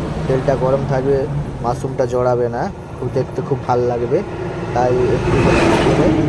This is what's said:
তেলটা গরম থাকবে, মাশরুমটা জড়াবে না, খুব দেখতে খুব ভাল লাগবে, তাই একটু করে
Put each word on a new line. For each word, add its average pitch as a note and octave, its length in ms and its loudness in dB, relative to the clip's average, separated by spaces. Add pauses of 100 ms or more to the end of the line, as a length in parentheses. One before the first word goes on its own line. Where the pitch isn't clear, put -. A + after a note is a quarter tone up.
(260)
তেলটা C3 300 0
গরম C3 260 0 (100)
থাকবে, C3+ 260 2 (460)
মাশরুমটা C3 420 -2
জড়াবে B2 440 2
না, A#2+ 140 -4 (320)
খুব B2+ 120 -6 (100)
দেখতে - 240 -2
খুব C3+ 160 -2 (100)
ভাল B2 120 2 (120)
লাগবে, A#2+ 280 0 (540)
তাই B2 200 2 (220)
একটু - 220 0 (480)
করে - 220 4 (200)